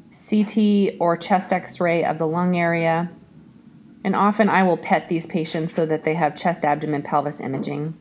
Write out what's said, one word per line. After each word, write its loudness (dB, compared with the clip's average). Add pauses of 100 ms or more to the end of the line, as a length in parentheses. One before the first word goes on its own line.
(160)
C 0
T 2
or 2
chest 0
x-ray 0
of -2
the 0
lung 0
area, 0 (920)
and 0
often 4
I 4
will 4
pet -2
these -2
patients -4
so 0
that -2
they 0
have 0
chest, -2
abdomen, 0
pelvis -2
imaging -6